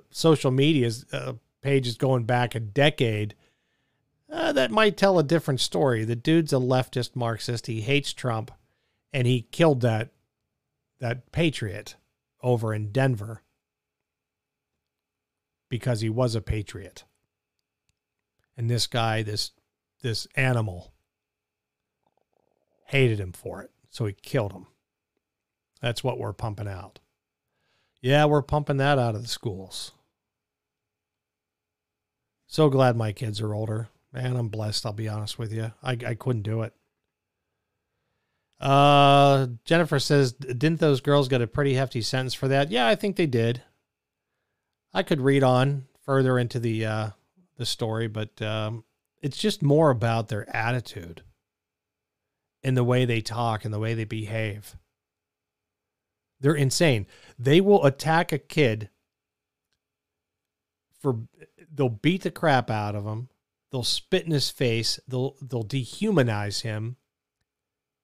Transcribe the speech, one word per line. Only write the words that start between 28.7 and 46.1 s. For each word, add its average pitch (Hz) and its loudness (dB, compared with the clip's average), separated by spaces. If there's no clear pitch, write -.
that 139 4
out 117 0
of 107 -6
the 117 -12
schools. - -10
So 156 4
glad 131 4
my 110 -2
kids 107 -6
are 107 -4
older. 110 -6
Man, 127 -4
I'm 117 -2
blessed, 107 -6
I'll 110 -6
be 107 -6
honest 107 -8
with 110 -8
you. 110 -6
I, - -4
I 120 -6
couldn't 113 -4
do 110 -4
it. 110 -8
Uh, 139 6
Jennifer 165 2
says, 139 2
"Didn't 139 -2
those 143 2
girls 143 2
get 127 0
a 113 -2
pretty 139 0
hefty 127 -2
sentence 131 -4
for - -4
that?" 139 0
Yeah, 240 0
I 220 4
think 202 -4
they 175 2
did. 120 0
I 190 0
could 170 0
read 139 4
on 131 2
further 131 2